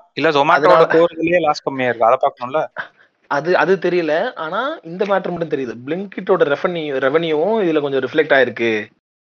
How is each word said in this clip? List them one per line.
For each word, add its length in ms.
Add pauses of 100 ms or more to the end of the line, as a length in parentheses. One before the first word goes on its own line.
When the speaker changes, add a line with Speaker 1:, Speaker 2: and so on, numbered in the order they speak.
(160)
Speaker 1:
இல்ல 160
Zomato-ஓட 220
Speaker 2:
அதனால 340
Speaker 1:
கோர் 300
இதுலயே 240
லாஸ் 300
கம்மியாயிருக்கா? 420
அதை 80
பார்க்கணும்ல? 460 (600)
Speaker 2:
அது, 300
அது 200
தெரியல. 580
ஆனா 480
இந்த 220
மேட்டர் 340
மட்டும் 100
தெரியுது. 260 (120)
Blinkit-ஓட 580
ரெவென்யூ, 520
ரெவென்யூவும் 680
இதுல 160
கொஞ்சம் 200
ரிஃப்ளெக்ட் 400
ஆயிருக்கு. 460 (480)